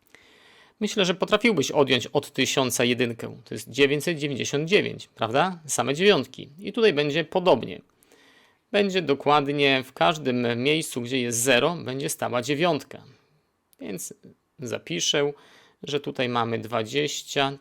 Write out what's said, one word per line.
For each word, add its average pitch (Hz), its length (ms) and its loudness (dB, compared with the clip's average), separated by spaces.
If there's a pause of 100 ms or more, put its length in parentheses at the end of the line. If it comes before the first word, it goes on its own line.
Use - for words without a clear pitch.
(800)
Myślę, 202 260 0
że 185 80 2
potrafiłbyś 196 580 2
odjąć 131 360 4
od - 240 -2
tysiąca 127 520 2
jedynkę. 117 640 0
To - 80 -12
jest - 160 -10
dziewięćset 143 480 2
dziewięćdziesiąt 143 520 -4
dziewięć, 117 380 0
prawda? 156 580 -2
Same 131 280 -2
dziewiątki. 170 560 2 (100)
I 202 140 -10
tutaj 220 200 4
będzie 147 300 0
podobnie. 156 580 -6 (920)
Będzie 196 300 0
dokładnie 143 800 2
w - 100 -18
każdym 123 720 0
miejscu, 151 380 -2
gdzie 123 200 -4
jest 117 180 -2
zero, 131 360 4
będzie 135 340 -6
stała 120 320 -2
dziewiątka. 147 600 -2 (760)
Więc 175 340 -10 (460)
zapiszę, 143 760 -2 (500)
że 143 160 -4
tutaj 127 300 -4
mamy 117 300 0
dwadzieścia 131 1000 -2